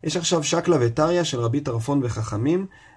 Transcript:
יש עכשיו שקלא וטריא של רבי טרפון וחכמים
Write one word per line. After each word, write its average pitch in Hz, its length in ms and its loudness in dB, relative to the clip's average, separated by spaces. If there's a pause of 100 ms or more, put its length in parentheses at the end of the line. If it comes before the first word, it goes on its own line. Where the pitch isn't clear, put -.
יש 160 140 -2
עכשיו 165 260 0
שקלא 170 380 2
וטריא 156 420 2
של 135 160 -2
רבי 120 220 0
טרפון 139 420 -2
וחכמים 123 640 -2 (300)